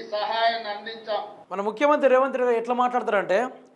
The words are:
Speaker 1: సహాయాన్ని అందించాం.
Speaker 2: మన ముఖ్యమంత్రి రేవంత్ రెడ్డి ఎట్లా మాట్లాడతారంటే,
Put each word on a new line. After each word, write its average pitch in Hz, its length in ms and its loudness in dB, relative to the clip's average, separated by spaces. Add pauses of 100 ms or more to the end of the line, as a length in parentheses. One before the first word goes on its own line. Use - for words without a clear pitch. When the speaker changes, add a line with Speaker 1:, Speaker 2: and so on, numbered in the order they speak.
(120)
Speaker 1:
సహాయాన్ని 220 580 0
అందించాం. 214 540 -8 (280)
Speaker 2:
మన 190 100 -6
ముఖ్యమంత్రి 285 480 2
రేవంత్ 254 280 4
రెడ్డి 247 180 2
ఎట్లా 233 200 -2
మాట్లాడతారంటే, 226 720 0 (260)